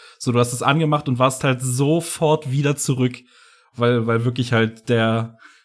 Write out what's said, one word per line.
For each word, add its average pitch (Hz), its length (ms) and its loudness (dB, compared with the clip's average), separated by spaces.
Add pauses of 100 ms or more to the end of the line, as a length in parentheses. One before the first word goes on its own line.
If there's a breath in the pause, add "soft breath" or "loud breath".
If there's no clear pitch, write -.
(180 soft breath)
So, - 120 -4
du 120 80 2
hast 120 140 2
es 127 100 -6
angemacht 151 460 0
und 123 100 0
warst 127 240 0
halt 131 200 0
sofort 151 880 0
wieder 139 260 0
zurück, 127 400 -2 (580 soft breath)
weil, 120 320 0
weil 117 200 0
wirklich 123 260 -2
halt 113 380 0
der, 113 480 0 (260 soft breath)